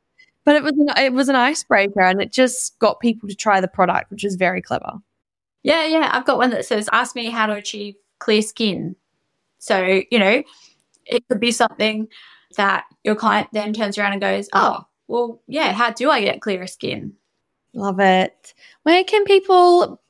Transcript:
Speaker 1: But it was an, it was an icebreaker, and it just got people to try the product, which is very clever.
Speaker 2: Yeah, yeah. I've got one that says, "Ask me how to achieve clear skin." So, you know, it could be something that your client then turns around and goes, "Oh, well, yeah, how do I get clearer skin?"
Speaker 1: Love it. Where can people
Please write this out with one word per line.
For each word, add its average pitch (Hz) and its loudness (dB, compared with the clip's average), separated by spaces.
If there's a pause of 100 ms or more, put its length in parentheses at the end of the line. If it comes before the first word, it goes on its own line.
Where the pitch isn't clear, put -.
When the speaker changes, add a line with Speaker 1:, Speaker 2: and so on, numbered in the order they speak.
(460)
Speaker 1:
But 294 6
it 294 2
was 294 -2
an, 285 2
it 262 2
was 254 2
an 269 2
icebreaker, 202 0
and 185 2
it - -6
just - 0
got 208 2
people 220 -2
to 196 -12
try 202 2
the 185 0
product, - -2
which 196 -10
is 196 -4
very 185 -2
clever. - -8 (720)
Speaker 2:
Yeah, 320 2
yeah. 320 0
I've 262 -4
got - 2
one 247 2
that - -6
says, 214 -4
"Ask 233 -2
me 233 -8
how 226 -2
to 214 -2
achieve 208 -10 (240)
clear 214 2
skin." 190 -6 (640)
So, 190 0
you 240 0
know, 220 2 (640)
it 240 -6
could 214 -4
be 240 0
something 214 -2 (480)
that 196 0 (180)
your 214 0
client 214 -2
then 214 -6
turns 208 -4
around 202 -2
and 196 -6
goes, 196 -2
"Oh, 196 0 (240)
well, 233 -6
yeah, 269 -2
how 233 -2
do 247 -2
I 262 2
get - -4
clearer 185 -6
skin?" - -10 (560)
Speaker 1:
Love 196 -4
it. 185 2 (300)
Where 349 4
can 403 0
people 359 4